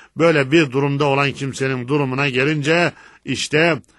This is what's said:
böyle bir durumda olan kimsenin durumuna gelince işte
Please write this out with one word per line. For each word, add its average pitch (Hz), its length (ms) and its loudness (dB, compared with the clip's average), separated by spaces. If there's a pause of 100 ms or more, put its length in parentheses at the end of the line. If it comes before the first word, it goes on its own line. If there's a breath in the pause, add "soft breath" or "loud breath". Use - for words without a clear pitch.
(160 loud breath)
böyle 147 360 2
bir 156 200 4
durumda 139 320 0
olan 139 280 2
kimsenin 135 560 -6
durumuna 139 400 -2
gelince 151 640 0 (320 loud breath)
işte 147 580 0 (160 soft breath)